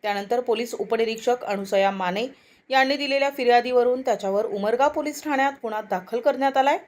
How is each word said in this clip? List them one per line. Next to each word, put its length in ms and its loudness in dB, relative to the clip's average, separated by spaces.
त्यानंतर 360 -2
पोलीस 400 -2
उपनिरीक्षक 640 -2
अनुसया 480 0
माने 360 -4
यांनी 280 2
दिलेल्या 400 0
फिर्यादीवरून 640 4
त्याच्यावर 440 0
उमरगा 420 0
पोलीस 360 -4
ठाण्यात 280 0
गुन्हा 300 -8
दाखल 380 -4
करण्यात 380 0
आलाय. 200 4